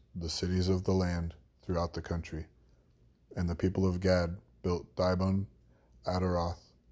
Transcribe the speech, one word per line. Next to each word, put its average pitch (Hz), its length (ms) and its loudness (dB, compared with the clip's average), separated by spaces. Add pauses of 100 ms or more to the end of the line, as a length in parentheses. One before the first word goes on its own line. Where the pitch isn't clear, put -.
(160)
the 85 140 -6
cities 90 380 0
of 92 180 2
the 95 80 2
land 87 420 0 (260)
throughout 85 320 -2
the 82 80 -6
country. 85 460 -6 (880)
And 90 120 -2
the 85 80 0
people 95 300 0
of 90 140 2
Gad 90 420 2 (220)
built 87 320 -2
Dibon, 95 500 2 (600)
Ataroth, 90 640 -2 (200)